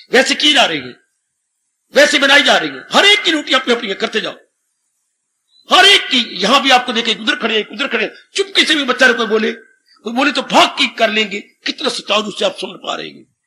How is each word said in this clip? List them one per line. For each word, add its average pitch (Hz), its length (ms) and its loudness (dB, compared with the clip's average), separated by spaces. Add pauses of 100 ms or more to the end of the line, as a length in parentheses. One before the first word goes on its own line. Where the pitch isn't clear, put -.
(120)
वैसे 262 240 2
की 294 180 2
जा 240 120 2
रही 160 140 -4
है, 127 160 -14 (1000)
वैसे 285 240 4
बनाई 277 240 4
जा 226 140 2
रही 156 120 -2
है। 135 240 -14
हर 302 120 4
एक 403 180 4
की 349 80 0
ड्यूटी 294 220 -2
अपनी 262 200 0
अपनी 233 200 -4
करते 214 280 -4
जाओ, 151 160 -10 (1300)
हर 370 140 6
एक 392 220 4
की। 233 300 -4
यहां 226 240 2
भी 269 80 0
आपको 247 240 2
देखे 226 280 -2
उधर 285 140 -2
खड़े 220 220 -2
हैं, 208 100 -2
उधर 226 200 -6
खड़े 220 180 -4
हैं, - 60 -8 (240)
चुपके 392 280 0
से 311 120 0
भी 285 80 -2
बच्चा 247 280 2
कोई 233 160 -2
बोले, 220 240 0
कोई - 640 -16
बोले 277 180 0
तो 277 100 -4
भाग - 260 2
के 190 200 -4
कर 220 220 -2
लेंगे। 208 300 -4
कितना - 500 -8
सुचारू 208 420 -4
से 202 140 -4
आप 185 100 -4
सुन 165 220 -12
पा - 180 -10
रहे 80 120 -10
हैं, 71 280 -20 (100)